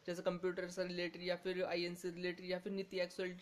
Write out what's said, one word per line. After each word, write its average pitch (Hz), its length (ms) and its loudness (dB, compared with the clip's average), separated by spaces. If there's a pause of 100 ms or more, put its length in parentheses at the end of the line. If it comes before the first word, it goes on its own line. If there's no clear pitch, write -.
जैसे 175 140 -2
computer 180 480 2
से 180 140 0
related 175 400 -2
या 180 120 4
फिर 185 280 0
आईएन 175 320 2
से 180 140 -4
related 180 360 -2
या 180 140 0
फिर 202 140 -2
नीति 190 260 0
आयोग 180 120 2
से - 120 -2 (180)